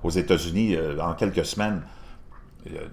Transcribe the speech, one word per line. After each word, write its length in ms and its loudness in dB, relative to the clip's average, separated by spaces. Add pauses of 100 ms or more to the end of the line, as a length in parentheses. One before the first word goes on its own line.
aux 80 0
États-Unis, 680 4
euh, 220 0
en 140 0
quelques 320 2
semaines, 380 0 (880)
euh, 240 -10